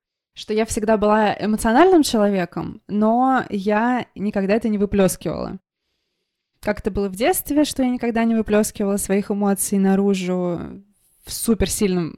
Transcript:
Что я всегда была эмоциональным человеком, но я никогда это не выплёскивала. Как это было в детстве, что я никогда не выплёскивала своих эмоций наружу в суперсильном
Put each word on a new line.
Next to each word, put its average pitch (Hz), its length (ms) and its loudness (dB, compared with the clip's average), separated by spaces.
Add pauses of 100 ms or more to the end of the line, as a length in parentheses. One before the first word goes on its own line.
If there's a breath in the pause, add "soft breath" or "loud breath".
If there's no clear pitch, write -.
(340)
Что - 200 -8
я 214 100 2
всегда 220 320 0
была 208 380 2
эмоциональным 247 720 4
человеком, 202 840 -2
но 233 640 2
я 214 640 0
никогда 196 400 -2
это 226 140 0
не 208 100 0
выплёскивала. 190 800 -2 (1040)
Как 208 180 -4
это 202 140 -4
было 202 160 -4
в 185 80 -8
детстве, 294 480 0
что - 180 -4
я 254 80 2
никогда 233 320 -2
не 226 140 0
выплёскивала 208 600 0
своих 202 340 -2
эмоций 202 460 0
наружу 190 1040 0 (400)
в - 80 -14
суперсильном 190 840 -2